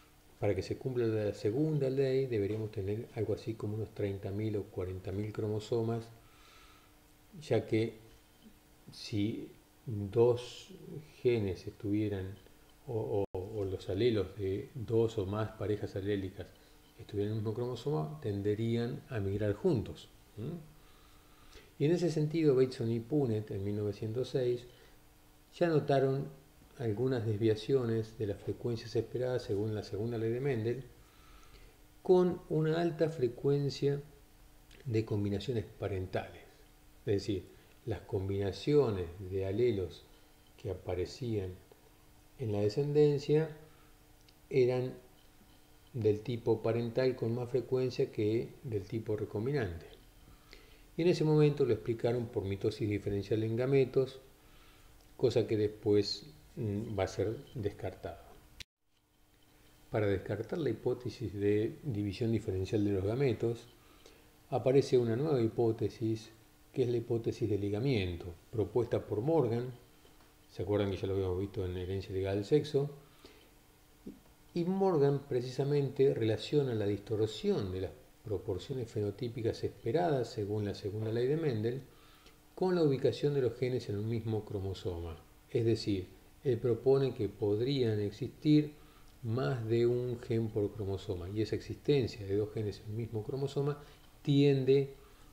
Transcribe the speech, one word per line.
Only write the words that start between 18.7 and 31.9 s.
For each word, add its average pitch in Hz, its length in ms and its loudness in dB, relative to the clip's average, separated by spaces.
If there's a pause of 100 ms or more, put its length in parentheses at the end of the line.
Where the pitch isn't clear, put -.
a 113 100 -4
migrar 101 320 0
juntos. - 560 -2 (300)
¿Mm? 147 180 -8 (1200)
Y 139 60 0
en 151 80 4
ese 175 180 2
sentido, 151 440 4
Bateson 127 360 2
y 117 80 0
Punnett, 113 520 0
en 101 120 -4
mil 104 140 -2
novecientos 110 540 -4
seis, 123 340 0 (880)
ya 175 140 2
notaron 139 600 4 (500)
algunas 120 480 0
desviaciones 113 920 2
de 110 100 -4
las 98 120 -4
frecuencias - 580 -4
esperadas 123 460 -2
según 107 320 0
la 101 80 -2
segunda 113 340 -4
ley 113 140 0
de 120 100 -2
Mendel, 123 440 -2 (1200)